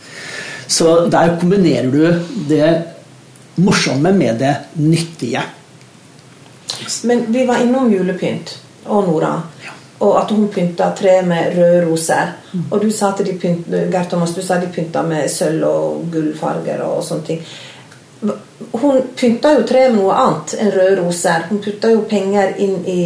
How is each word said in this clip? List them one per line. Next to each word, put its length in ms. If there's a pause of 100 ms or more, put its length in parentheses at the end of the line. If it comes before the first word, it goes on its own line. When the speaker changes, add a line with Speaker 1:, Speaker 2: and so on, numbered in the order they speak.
(640)
Speaker 1:
Så 420
der 320
kombinerer 500
du 140 (400)
det 240 (880)
morsomme 580
med 260
det 120 (220)
nyttige. 720 (1600)
Speaker 2:
Men 260
vi 200
var 160
innom 280
julepynt, 640 (260)
og 240
Nora. 300 (200)
Speaker 1:
Ja. 160 (240)
Speaker 2:
Og 180
at 160
hun 180
pynta 440
tre 300
med 340
røde 260
roser. 520 (100)
Speaker 1:
Mm. 220
Speaker 2:
Og 160
du 80
sa 200
at 140
de 80
pynt-, 380 (160)
Gert 240
Thomas, 240
du 80
sa 160
de 100
pynta 340
med 260
sølv 360
og 460
gullfarger 720
og 200
sånne 240
ting. 140 (1300)
Hun 320 (120)
pynta 420
jo 100
tre 200
med 140
noe 160
annet 400
enn 160
røde 280
roser. 480
Hun 140
pynta 300
jo 140
penger 520
inn 280
i 220